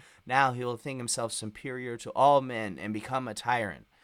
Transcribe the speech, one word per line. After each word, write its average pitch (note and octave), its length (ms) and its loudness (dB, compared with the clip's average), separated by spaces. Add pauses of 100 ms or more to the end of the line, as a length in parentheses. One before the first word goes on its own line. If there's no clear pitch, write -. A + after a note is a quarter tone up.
(260)
Now C3 260 4
he B2 120 -4
will A#2+ 120 -2
think C3+ 220 -8
himself A#2 340 -2
superior B2 640 -8
to - 120 -12
all C#3+ 320 6
men A2 360 -4
and G#2 140 -4
become B2+ 340 -2
a G#2+ 80 -6
tyrant." G#2 520 -2 (180)